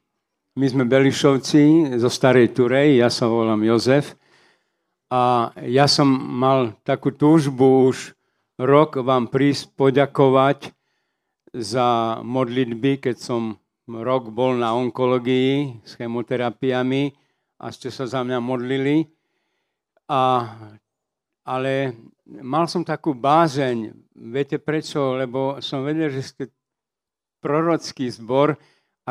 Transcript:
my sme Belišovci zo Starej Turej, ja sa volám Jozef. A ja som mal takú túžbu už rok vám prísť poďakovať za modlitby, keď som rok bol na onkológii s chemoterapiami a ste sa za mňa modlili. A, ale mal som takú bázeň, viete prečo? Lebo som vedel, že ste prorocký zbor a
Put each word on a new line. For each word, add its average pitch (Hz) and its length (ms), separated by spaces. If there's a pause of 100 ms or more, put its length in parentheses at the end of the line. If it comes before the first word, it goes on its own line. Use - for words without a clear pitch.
(540)
my 135 160
sme 127 160
Belišovci 139 1120
zo 120 160
Starej 127 400
Turej, 131 480
ja 120 80
sa - 160
volám 113 400
Jozef. 117 480 (960)
A 123 400 (160)
ja 135 240
som 147 240
mal 131 720
takú 139 240
túžbu 135 800
už - 240 (480)
rok 143 400
vám 123 320
prísť 139 400
poďakovať 135 1040 (800)
za 117 640
modlitby, 123 800
keď 120 160
som 117 400 (320)
rok 117 400
bol 127 240
na 117 240
onkológii 127 1040
s - 160
chemoterapiami 127 1200 (480)
a 117 80
ste - 160
sa 131 160
za 127 160
mňa 127 240
modlili. 135 640 (960)
A, 127 480 (960)
ale 131 480 (320)
mal 139 400
som 170 160
takú 151 320
bázeň, 135 720 (320)
viete 135 400
prečo? 151 560
Lebo 135 480
som 139 160
vedel, 151 320
že 135 80
ste - 220 (1000)
prorocký 156 720
zbor 135 400 (480)
a - 100